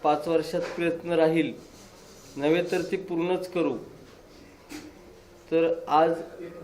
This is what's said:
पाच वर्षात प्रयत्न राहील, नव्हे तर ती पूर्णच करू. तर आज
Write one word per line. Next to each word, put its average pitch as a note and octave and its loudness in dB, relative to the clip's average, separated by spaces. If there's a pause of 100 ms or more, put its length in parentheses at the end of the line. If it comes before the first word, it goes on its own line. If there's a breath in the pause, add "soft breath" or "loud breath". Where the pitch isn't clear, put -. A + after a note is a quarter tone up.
पाच D3+ 2
वर्षात E3 0
प्रयत्न E3+ -2
राहील, D#3+ 4 (840)
नव्हे D#3 2 (100)
तर F3 0 (100)
ती F#3+ -2
पूर्णच F3 -2
करू. D3+ 0 (1700)
तर E3 2 (140)
आज D#3+ 6 (540)